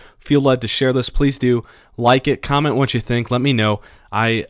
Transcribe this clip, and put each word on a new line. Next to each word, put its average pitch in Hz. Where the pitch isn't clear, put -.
feel 143
led 131
to 117
share 131
this, 127
please 139
do. 123
Like 123
it, 135
comment 143
what 135
you 120
think, 120
let 123
me 139
know. 107
I, 113